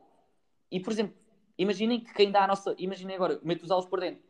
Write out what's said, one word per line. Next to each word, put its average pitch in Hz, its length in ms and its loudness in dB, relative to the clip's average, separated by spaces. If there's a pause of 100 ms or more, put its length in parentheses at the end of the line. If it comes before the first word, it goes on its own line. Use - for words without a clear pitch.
(720)
E, 185 80 -2
por 185 120 -4
exemplo, 208 240 -2 (420)
imaginem 214 440 0
que - 120 -18
quem 202 180 4
dá 202 120 6
a 196 40 4
nossa, 196 300 -2
imaginem 190 380 -6
agora, 180 280 0
mete 170 200 -2
os 170 80 -4
alas 185 140 2
por 185 140 -2
dentro, 180 300 -6